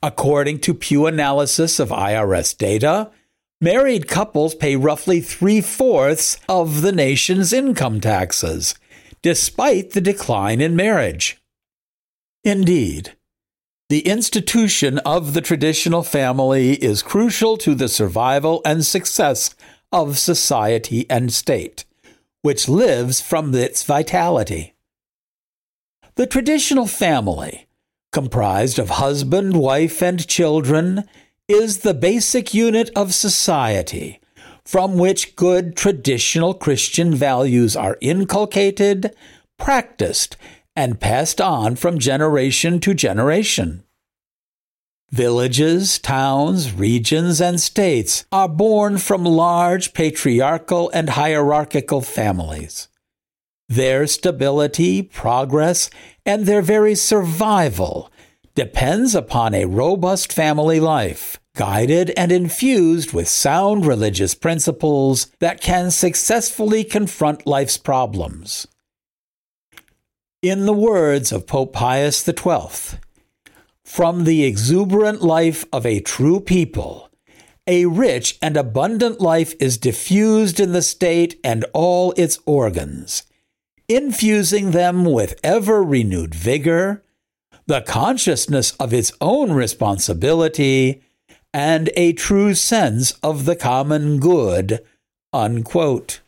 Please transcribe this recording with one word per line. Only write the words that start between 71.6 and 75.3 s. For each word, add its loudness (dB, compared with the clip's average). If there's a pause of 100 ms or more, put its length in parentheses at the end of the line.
Pius 0
the -2
twelfth, -4 (880)
"From 0
the 4
exuberant 2
life 2